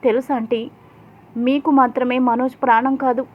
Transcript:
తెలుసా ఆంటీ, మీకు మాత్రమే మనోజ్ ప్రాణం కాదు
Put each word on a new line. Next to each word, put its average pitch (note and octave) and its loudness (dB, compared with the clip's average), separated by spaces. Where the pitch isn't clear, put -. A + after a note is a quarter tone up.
తెలుసా B3+ 0
ఆంటీ, A3+ -4
మీకు C#4 0
మాత్రమే B3+ 2
మనోజ్ B3 0
ప్రాణం B3+ 2
కాదు B3+ -2